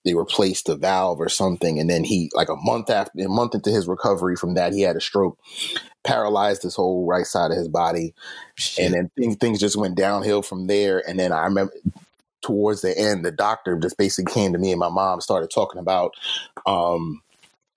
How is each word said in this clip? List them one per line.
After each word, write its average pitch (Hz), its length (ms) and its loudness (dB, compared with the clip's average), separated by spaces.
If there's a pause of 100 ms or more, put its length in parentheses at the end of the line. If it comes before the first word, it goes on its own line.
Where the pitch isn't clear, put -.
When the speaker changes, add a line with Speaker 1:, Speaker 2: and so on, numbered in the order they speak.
Speaker 1:
they 90 100 2
replaced 95 520 0
the 80 100 0
valve 92 440 0
or 82 80 -2
something, 87 520 0
and 82 100 2
then 82 140 2
he, 87 280 0
like, 80 160 2
a 78 60 -2
month 117 360 -2
after, 98 300 -2
a 95 80 -2
month 117 280 0
into 101 140 0
his 95 180 2
recovery 92 480 0
from 90 180 2
that, 87 180 2
he 98 100 2
had 90 120 4
a 82 60 -2
stroke, 95 360 0 (680)
paralyzed 104 580 0
his 92 140 -6
whole 92 300 0
right 90 200 2
side 85 240 0
of 82 60 0
his 85 100 -2
body, 82 480 -2 (400)
Speaker 2:
Shit. - 300 -2
Speaker 1:
and 90 100 2
then 87 240 0
things, 117 160 0
things 110 240 0
just 101 180 0
went 95 200 -2
downhill 101 460 0
from 92 260 -6
there. 101 400 2
And 90 100 -4
then 92 140 2
I 80 100 0
remember 95 300 0 (680)
towards 104 420 0
the 92 140 0
end, 101 280 0
the 85 80 0
doctor 95 440 0
just 82 220 -4
basically 95 340 0
came 98 200 2
to 87 80 0
me 95 100 2
and 90 80 0
my 87 100 2
mom, 92 320 0
started 87 300 -2
talking 95 300 -2
about, 90 340 0 (520)
um, 87 540 0 (560)